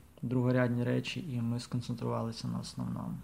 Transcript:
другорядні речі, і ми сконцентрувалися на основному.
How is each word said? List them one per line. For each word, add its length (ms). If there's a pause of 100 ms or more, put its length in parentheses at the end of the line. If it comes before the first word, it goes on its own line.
(220)
другорядні 640
речі, 480
і 80
ми 200
сконцентрувалися 880
на 100
основному. 640